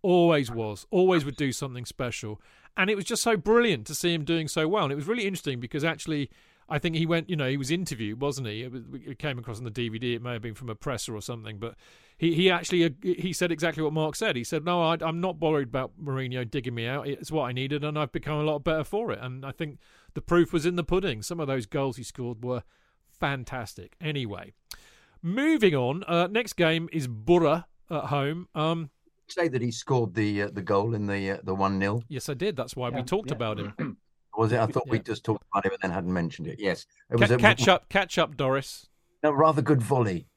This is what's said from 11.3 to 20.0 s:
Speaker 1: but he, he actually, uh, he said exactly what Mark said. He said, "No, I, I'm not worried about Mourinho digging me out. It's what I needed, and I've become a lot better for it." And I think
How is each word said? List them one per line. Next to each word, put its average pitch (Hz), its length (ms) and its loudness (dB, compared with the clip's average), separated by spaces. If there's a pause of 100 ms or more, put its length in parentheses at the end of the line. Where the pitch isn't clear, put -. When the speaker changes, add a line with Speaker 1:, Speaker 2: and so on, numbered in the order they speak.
Speaker 1:
but 113 180 -10 (420)
he, 170 160 2
he 185 180 6
actually, 175 320 2
uh, 165 60 4 (120)
he 180 300 -2
said 175 180 0
exactly 160 320 -2
what 151 120 0
Mark 156 240 0
said. 208 180 0
He 120 80 -2
said, 151 220 -4
"No, 175 160 2
I, 165 180 2
I'm 165 220 -2
not 180 180 -4
worried 151 300 2
about 131 220 -4 (120)
Mourinho 127 480 -4
digging 123 240 -4
me 117 100 -4
out. 131 220 -4
It's 143 240 -6
what 156 140 0
I 123 80 -4
needed, 135 320 -2
and 151 120 -4
I've 151 140 -2
become 151 280 -4
a 151 40 0
lot 151 200 0
better 156 200 0
for 208 280 -4
it." 104 100 -4
And 127 240 -10
I 135 60 -10
think 151 280 -8 (360)